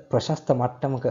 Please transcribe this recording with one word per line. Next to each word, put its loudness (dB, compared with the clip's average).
ප්‍රශස්ත -2
මට්ටමක -2